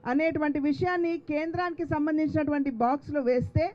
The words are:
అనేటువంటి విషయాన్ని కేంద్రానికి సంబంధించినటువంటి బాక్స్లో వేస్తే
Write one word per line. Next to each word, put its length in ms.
అనేటువంటి 560
విషయాన్ని 520
కేంద్రానికి 600
సంబంధించినటువంటి 920
బాక్స్లో 420
వేస్తే 540